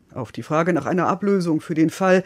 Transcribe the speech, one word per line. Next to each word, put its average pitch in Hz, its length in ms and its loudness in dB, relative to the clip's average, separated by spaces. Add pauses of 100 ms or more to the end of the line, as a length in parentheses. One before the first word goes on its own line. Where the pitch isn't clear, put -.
(140)
Auf 120 160 -10
die 113 120 -12
Frage 165 320 0
nach 131 100 -2
einer 160 220 0
Ablösung 175 560 0
für - 100 -10
den 160 160 2
Fall, 185 380 2